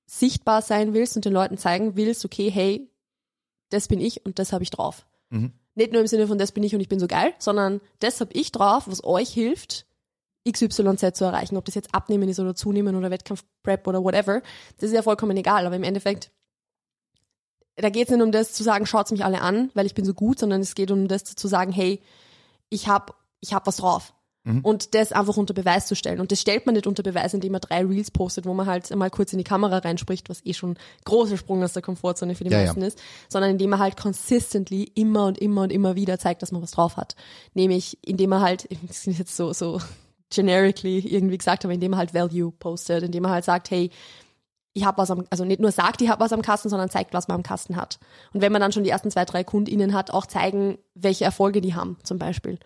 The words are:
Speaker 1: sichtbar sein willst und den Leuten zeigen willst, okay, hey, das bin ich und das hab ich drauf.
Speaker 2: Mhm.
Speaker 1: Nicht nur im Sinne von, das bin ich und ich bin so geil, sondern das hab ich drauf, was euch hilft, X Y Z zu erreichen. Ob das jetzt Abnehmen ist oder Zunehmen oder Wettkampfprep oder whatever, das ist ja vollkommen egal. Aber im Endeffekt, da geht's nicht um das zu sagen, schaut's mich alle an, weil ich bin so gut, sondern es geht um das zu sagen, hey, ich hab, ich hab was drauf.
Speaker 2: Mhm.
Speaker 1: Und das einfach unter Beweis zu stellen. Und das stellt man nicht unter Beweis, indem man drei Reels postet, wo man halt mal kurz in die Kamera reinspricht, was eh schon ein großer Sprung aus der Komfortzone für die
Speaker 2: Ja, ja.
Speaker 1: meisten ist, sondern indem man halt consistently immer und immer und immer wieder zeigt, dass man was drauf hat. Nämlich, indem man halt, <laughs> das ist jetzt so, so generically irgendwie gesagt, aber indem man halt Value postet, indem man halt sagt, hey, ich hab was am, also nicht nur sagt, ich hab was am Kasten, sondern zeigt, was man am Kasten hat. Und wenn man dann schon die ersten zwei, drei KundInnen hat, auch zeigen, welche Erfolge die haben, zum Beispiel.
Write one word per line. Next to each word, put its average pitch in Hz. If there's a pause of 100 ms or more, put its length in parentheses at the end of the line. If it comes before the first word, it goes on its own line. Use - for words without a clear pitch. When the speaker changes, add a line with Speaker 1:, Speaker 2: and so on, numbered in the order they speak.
Speaker 1:
sichtbar 220
sein 214
willst 233
und 208
den 202
Leuten 190
zeigen 185
willst, 214
okay, 202
hey, 196 (840)
das 202
bin 190
ich -
und 190
das 190
hab 180
ich 180
drauf. - (240)
Speaker 2:
Mhm. 120 (220)
Speaker 1:
Nicht 220
nur 226
im 220
Sinne 214
von, 208
das 196
bin 208
ich 208
und 196
ich 190
bin 190
so 175
geil, 240
sondern 202 (200)
das 240
hab 214
ich -
drauf, 208
was 185
euch 185
hilft, - (580)
X -
Y 196
Z 185
zu -
erreichen. 180
Ob 185
das -
jetzt -
Abnehmen 202
ist 190
oder 185
Zunehmen 202
oder 185
Wettkampfprep -
oder 185
whatever, 196 (340)
das 208
ist 220
ja 226
vollkommen 208
egal. 185
Aber 180
im 185
Endeffekt, 196 (1500)
da 208
geht's 233
nicht 240
um 220
das 220
zu -
sagen, 208
schaut's 208
mich 196
alle 190
an, 214
weil 202
ich 196
bin 196
so 190
gut, 220
sondern 196
es 190
geht 196
um 196
das 196
zu -
sagen, 190
hey, 190 (680)
ich 208
hab, 202 (240)
ich -
hab 196
was 190
drauf. 180 (300)
Speaker 2:
Mhm. 117
Speaker 1:
Und 214
das 214
einfach 202
unter 202
Beweis 185
zu 202
stellen. -
Und 185
das 202
stellt 208
man 240
nicht 208
unter 202
Beweis, 180
indem 190
man 190
drei 175
Reels 196
postet, 180
wo 185
man 190
halt 180
mal 190
kurz -
in 185
die 185
Kamera 196
reinspricht, 180
was -
eh 180
schon 180
ein 175 (280)
großer 214
Sprung 185
aus 175
der 180
Komfortzone 180
für 175
die 180
Speaker 2:
Ja, 202
ja. 196
Speaker 1:
meisten 175
ist, 196 (300)
sondern 196
indem 196
man 196
halt 196
consistently 202
immer 214
und 190
immer 202
und 190
immer 185
wieder 185
zeigt, 175
dass 180
man 170
was 165
drauf 170
hat. - (380)
Nämlich, 185
indem 190
man 190
halt, 185 (100)
<laughs> 170
das -
ist 175
jetzt -
so, 175
so 170 (520)
generically 190
irgendwie 190
gesagt, 180
aber 180
indem 180
man 185
halt 170
Value 175
postet, 170
indem 175
man 185
halt 175
sagt, 180
hey, 180 (840)
ich 202
hab 196
was 185
am, 180
also 180
nicht 190
nur 214
sagt, 196
ich 233
hab 220
was 226
am 220
Kasten, 214
sondern 190
zeigt, -
was 175
man 175
am 180
Kasten 185
hat. - (340)
Und 202
wenn 202
man 208
dann 196
schon 208
die 180
ersten 196
zwei, 180
drei 180
KundInnen 202
hat, 196
auch 196
zeigen, 196 (160)
welche 185
Erfolge 202
die 180
haben, 180
zum 185
Beispiel. 180